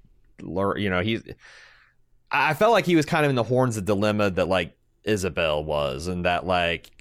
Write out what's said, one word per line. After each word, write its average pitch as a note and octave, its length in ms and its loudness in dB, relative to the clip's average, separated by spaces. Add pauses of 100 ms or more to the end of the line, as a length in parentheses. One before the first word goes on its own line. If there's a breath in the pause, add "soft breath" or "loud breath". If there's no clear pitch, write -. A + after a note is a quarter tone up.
(440)
Laur-, F#2+ 340 -2
you G2+ 140 -2
know, F2+ 100 0
he's, A2 220 -4 (1080 loud breath)
I, C#3+ 220 0
I - 20 -2
felt A3 200 4
like G3 120 2
he F3 100 4
was D3+ 120 4
kind D#3 180 0
of C#3+ 60 2
in C3+ 40 0
the A#2+ 60 2
horns B2 340 2
of G#2 100 -6
dilemma G#2 440 2
that, F2 180 0
like, F2+ 300 -2 (260)
Isabel F2 600 0
was, D2 420 -2
and F2+ 200 -4
that, F2 200 0
like, E2+ 560 -2